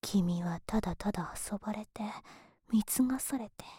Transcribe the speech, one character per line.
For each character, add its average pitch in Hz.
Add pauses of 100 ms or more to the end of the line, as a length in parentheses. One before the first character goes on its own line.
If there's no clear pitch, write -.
君 175
は 170
た 220
だ 175
た -
だ - (160)
遊 208
ば 214
れ 214
て、 - (680)
貢 226
が 262
さ -
れ 214
て - (140)